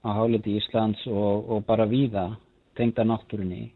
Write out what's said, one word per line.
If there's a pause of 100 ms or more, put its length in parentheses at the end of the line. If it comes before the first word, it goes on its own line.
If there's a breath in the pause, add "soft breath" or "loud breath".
á
hálendi
Íslands
og,
og
bara
víða (480)
tengda
náttúrunni.